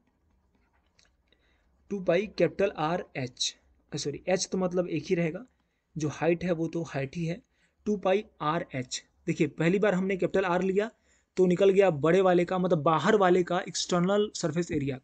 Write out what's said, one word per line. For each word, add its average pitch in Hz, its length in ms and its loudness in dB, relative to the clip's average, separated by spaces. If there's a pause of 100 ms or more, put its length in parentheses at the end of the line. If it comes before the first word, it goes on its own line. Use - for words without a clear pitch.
(1900)
टू 196 100 -6
पाई 185 260 0
कैपिटल - 500 0
आर 175 280 -4 (120)
एच, - 400 -6 (360)
अ, 156 40 -8
सॉरी, 139 320 -8
एच 185 240 -2
तो 190 60 -2
मतलब 180 300 -2
एक 160 180 -6
ही 185 80 -2
रहेगा, 170 320 -4 (520)
जो 147 100 -2
हाइट 170 360 -2
है 180 80 -2
वो 160 160 -2
तो 165 140 -6
हाइट 139 340 -8
ही 170 100 -6
है, 165 160 -8 (420)
टू 214 120 0
पाई 196 280 0 (160)
आर 156 340 -2
एच। - 300 -8 (220)
देखिए, 165 200 0
पहली 165 320 0
बार 196 160 2
हमने 190 220 0
कैपिटल 185 280 0
आर 180 180 0
लिया 190 280 0 (460)
तो 185 100 4
निकल 190 240 4
गया 190 200 6
बड़े 160 300 2
वाले 180 240 4
का, 185 140 -2
मतलब 180 240 0
बाहर 160 340 4
वाले 185 260 4
का 175 180 -2
एक्सटर्नल 196 760 0
सरफेस 170 380 -4
एरिया, 135 320 -4